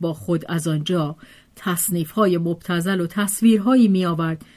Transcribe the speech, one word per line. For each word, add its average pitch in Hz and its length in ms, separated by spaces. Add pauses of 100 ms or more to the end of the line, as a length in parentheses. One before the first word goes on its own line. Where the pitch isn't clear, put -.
با 165 140
خود 165 340
از 165 200
آنجا 156 480 (400)
تصنیف‌های 175 840
مبتذل 170 600
و 170 60
تصویرهایی 220 840
می‌آورد 165 560 (120)